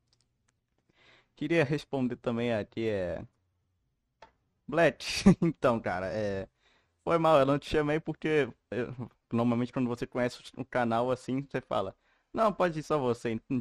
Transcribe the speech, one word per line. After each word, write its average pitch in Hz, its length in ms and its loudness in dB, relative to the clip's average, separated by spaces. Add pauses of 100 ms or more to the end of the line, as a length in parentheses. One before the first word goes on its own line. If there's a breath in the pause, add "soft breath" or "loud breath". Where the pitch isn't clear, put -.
(1400)
Queria 156 280 2
responder 131 540 -2
também 120 360 -2
aqui, 113 340 -4
é, 92 320 -2 (1500)
Black, 151 360 2 (220)
<laughs> - 160 8
então, 135 380 2
cara, 92 280 -4
é, 98 400 -4 (560)
foi 160 140 0
mal, 160 220 4
eu 135 80 4
não 143 100 2
te - 100 -12
chamei 151 320 0
porque 156 480 -2 (220)
eu... 120 240 -4 (400)
normalmente 120 400 0
quando 131 140 -2
você 120 180 -6
conhece 123 320 -4 (180)
o 127 80 -8
canal 120 460 0
assim, 127 400 -4
você 135 100 -4
fala, 104 360 -4 (360)
"Não, 220 220 0
pode 175 260 0
ir 147 40 -8
só 156 160 0
você, 120 320 -2
en-, 110 100 -4 (200)